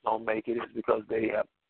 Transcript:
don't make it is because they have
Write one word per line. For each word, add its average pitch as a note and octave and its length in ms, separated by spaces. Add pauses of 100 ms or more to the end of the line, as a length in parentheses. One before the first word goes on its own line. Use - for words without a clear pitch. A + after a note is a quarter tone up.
don't A2 200
make A2 240
it A#2 80
is A2 180
because A2+ 340
they A2+ 200
have G#2+ 180 (240)